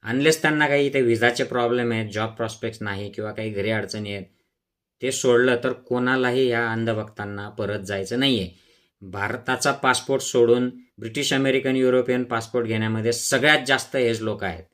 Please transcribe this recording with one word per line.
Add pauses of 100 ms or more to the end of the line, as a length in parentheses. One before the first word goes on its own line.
unless
त्यांना
काही
इथे
व्हिसाचे
प्रॉब्लेम
आहेत,
जॉब
प्रॉस्पेक्ट्स
नाही
किंवा
काही
घरी
अडचणी
आहेत, (760)
ते
सोडलं
तर
कोणालाही
या
अंधभक्तांना
परत
जायचं
नाहीये. (520)
भारताचा
पासपोर्ट
सोडून (280)
ब्रिटिश,
अमेरिकन,
युरोपियन
पासपोर्ट
घेण्यामध्ये
सगळ्यात
जास्त
एज
लोक
आहेत (100)